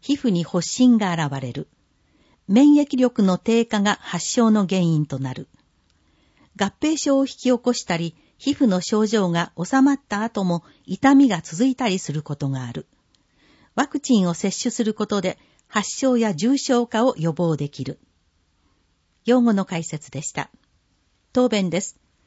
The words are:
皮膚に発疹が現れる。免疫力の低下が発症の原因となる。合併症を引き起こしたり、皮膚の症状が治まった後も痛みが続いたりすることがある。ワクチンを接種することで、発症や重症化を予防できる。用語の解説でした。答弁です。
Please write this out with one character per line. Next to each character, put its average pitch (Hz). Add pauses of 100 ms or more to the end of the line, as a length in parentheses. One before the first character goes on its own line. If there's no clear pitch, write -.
皮 285
膚 262
に 175
発 175
疹 247
が 196
現 139
れ 123
る。 - (800)
免 277
疫 285
力 247
の 185
低 233
下 214
が 202
発 -
症 226
の 208
原 190
因 160
と 135
な 131
る。 - (1120)
合 202
併 311
症 277
を -
引 269
き -
起 247
こ -
し -
た 175
り、 165 (240)
皮 -
膚 285
の 185
症 214
状 202
が 170
治 262
ま 277
っ 269
た 208
後 220
も 175 (200)
痛 262
み 277
が 165
続 180
い 262
た 254
り 190
す -
る 147
こ 147
と 139
が 131
あ 120
る。 - (880)
ワ 285
ク 285
チ 240
ン 180
を 170
接 190
種 247
す 226
る 214
こ 214
と 202
で、 180 (300)
発 -
症 254
や 214
重 233
症 240
化 226
を 262
予 160
防 165
で 143
き -
る。 - (1200)
用 247
語 233
の 196
解 165
説 -
で 139
し -
た。 - (840)
答 254
弁 202
で 165
す。 - (300)